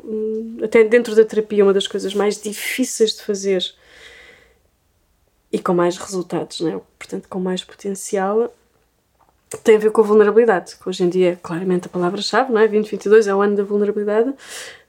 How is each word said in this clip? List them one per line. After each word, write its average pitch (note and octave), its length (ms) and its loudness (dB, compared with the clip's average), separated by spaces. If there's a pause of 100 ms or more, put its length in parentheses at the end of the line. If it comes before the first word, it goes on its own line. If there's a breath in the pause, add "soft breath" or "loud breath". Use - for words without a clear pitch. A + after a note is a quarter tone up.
Hum, A3 580 -6
até A3+ 220 4
dentro A3+ 300 2
da A3 100 8
terapia, G#3 400 0
uma G3 80 4
das F#3+ 140 0
coisas F#3+ 280 -6
mais G3+ 260 -2
difíceis - 760 -2
de - 80 -14
fazer G3 420 -2 (1900 soft breath)
e G#3+ 60 -4
com - 140 -2
mais F3 240 0
resultados, F3+ 640 -8
não E3 160 -2
é? F#3 40 -8 (180)
Portanto, - 300 -14
com G3 100 -10
mais F#3 260 -6
potencial, G3+ 880 -4 (1120)
tem A3 140 6
a - 20 0
ver G#3+ 140 2
com A3+ 80 4
a G#3+ 40 4
vulnerabilidade, G#3 720 4
que - 120 -12
hoje F#3 160 -2
em F3 40 2
dia F3 240 2
é F3+ 40 -8
claramente F3+ 500 -4
a - 20 -14
palavra-chave, G#3 640 -2
não G#3+ 80 2
é? A3 60 6
Vinte G#3 240 -2
vinte G3 160 -8
e - 20 -2
dois G#3+ 200 6
é G3 60 0
o G3 60 2
ano G#3 160 2
da G3+ 60 0
vulnerabilidade, G#3 720 -2 (540 loud breath)